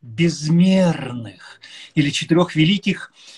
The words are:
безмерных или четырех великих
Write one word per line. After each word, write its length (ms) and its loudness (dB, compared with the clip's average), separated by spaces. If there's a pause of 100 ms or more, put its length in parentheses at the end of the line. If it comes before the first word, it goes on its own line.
безмерных 1600 0 (360)
или 160 0
четырех 440 0
великих 600 0 (240)